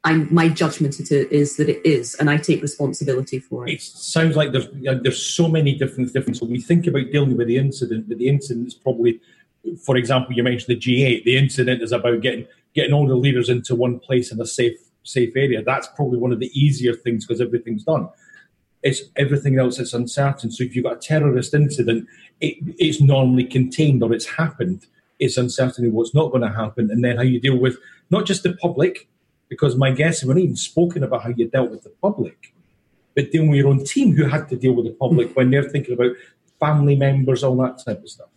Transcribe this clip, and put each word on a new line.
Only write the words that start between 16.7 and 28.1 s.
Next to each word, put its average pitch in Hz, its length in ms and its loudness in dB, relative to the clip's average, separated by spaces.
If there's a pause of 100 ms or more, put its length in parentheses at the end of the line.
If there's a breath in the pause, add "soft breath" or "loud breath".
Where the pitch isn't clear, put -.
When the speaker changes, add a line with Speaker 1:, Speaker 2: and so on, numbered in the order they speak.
Speaker 2:
things 117 320 -6
'cause 117 140 -6
everything's 117 440 -4
done. 160 240 -2 (760 soft breath)
It's 135 180 -2 (140)
everything 143 420 0
else 123 200 0
that's 123 160 -6
uncertain. 123 560 -2
So - 140 -6
if 104 100 -10
you've 123 100 -2
got 120 100 -2
a - 60 -14
terrorist 143 540 0
incident, 117 540 2 (320 loud breath)
it, - 160 -4 (220)
it's 156 220 0
normally 131 440 4
contained 131 580 2
or 113 100 2
it's 113 140 -2
happened. - 600 -4 (340)
It's 139 160 0
uncertainty 123 540 -2
what's 113 240 -2
not 151 180 2
gonna 117 200 0
happen. 110 380 -4
And 120 140 0
then 120 120 0
how 120 60 -2
you 127 180 2
deal 131 160 0
with 123 220 0 (320 loud breath)